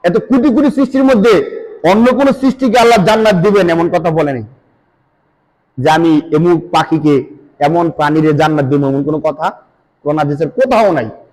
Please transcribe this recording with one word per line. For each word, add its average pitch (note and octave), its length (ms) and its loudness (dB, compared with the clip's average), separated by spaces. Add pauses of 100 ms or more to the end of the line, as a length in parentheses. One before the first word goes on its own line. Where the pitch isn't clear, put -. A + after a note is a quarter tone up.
এত F3 120 0
কোটি A#3+ 380 0
কোটি C#4+ 160 2
সৃষ্টির C4+ 320 -2
মধ্যে A3+ 600 2 (280)
অন্য A#3 220 2
কোন C#4 180 2
সৃষ্টিকে B3 480 0
আল্লাহ A3+ 260 4
জান্নাত A3 300 2
দিবেন F#3+ 340 2
এমন E3+ 200 0
কথা E3+ 220 -2
বলেনি, D3 320 -2 (1300)
যে C3+ 120 -2
আমি D#3+ 320 2 (120)
এমুক E3 380 2
পাখিকে D3+ 640 0 (240)
এমন E3 320 0
প্রাণীরে D#3 420 0
জান্নাত D3+ 320 0
দিব, C#3+ 180 0
এমন C#3 200 -2
কোনো D3+ 160 -4
কথা D#3 320 -4 (520)
কোরআন D3 140 -2
হাদিসের D3 320 -2
কোথাও A#3+ 420 0
নাই। A#2+ 180 -4 (240)